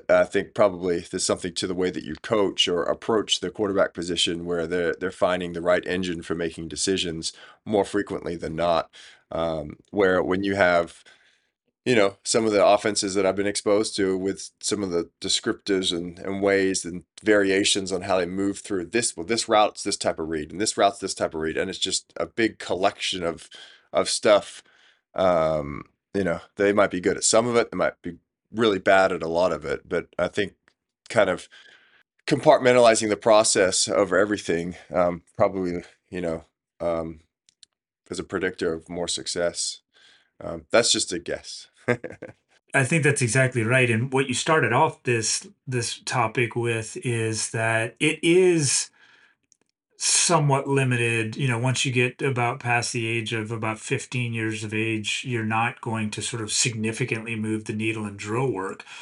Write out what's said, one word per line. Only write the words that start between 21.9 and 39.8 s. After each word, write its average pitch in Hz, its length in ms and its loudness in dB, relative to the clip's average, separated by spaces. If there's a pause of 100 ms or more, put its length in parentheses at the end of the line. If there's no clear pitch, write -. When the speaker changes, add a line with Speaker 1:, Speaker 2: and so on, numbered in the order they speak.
Speaker 1:
a 85 100 -4
big 107 320 -2
collection 95 640 -2
of, 82 260 -6 (440)
of 95 160 0
stuff. - 520 2 (560)
Um, 80 680 0 (280)
you 98 120 -2
know, 85 160 -4 (160)
they 101 160 4
might 101 180 4
be 90 100 -4
good 90 160 0
at - 60 -10
some 117 240 4
of 120 80 -2
it, 117 160 2
they 87 60 -10
might 85 260 -2
be 85 140 -10 (360)
really 104 280 2
bad 95 320 6
at 82 100 -6
a 82 60 -4
lot 87 240 2
of 76 120 -6
it, 78 240 -6
but 87 200 -2 (100)
I 87 80 2
think 95 280 -4 (540)
kind 101 220 4
of - 180 -4 (800)
compartmentalizing 123 840 6
the 101 60 2
process 107 680 4
over 92 320 2
everything, 92 560 0 (180)
um, 87 300 0 (140)
probably, 90 480 0 (240)
you 92 120 -8
know, 80 240 -4 (360)
um, 82 400 -4 (920)
is 87 80 -10
a 90 60 -6
predictor 92 480 -4
of 80 160 -10
more 87 180 -6
success. - 760 -6 (580)